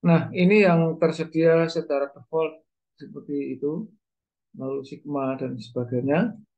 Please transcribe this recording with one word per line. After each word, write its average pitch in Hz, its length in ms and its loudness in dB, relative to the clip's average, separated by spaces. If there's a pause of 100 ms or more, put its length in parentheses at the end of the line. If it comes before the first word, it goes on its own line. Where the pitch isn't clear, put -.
Nah, 156 260 2
ini 196 320 6
yang 165 320 2
tersedia 165 720 2
secara 139 400 -4
default 156 560 -6 (320)
seperti 139 640 -10
itu, 156 260 -4 (720)
lalu 135 300 -8
sigma 139 480 -6
dan 127 240 -10
sebagainya. 131 760 -2 (240)